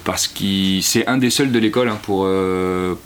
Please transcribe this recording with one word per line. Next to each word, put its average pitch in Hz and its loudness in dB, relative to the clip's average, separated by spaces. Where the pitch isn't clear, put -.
parce - -2
qu'il, 95 0
c'est - 0
un 123 0
des 127 2
seuls 135 0
de 117 2
l'école, 113 2
hein, 107 -4
pour, 95 0
euh, 92 0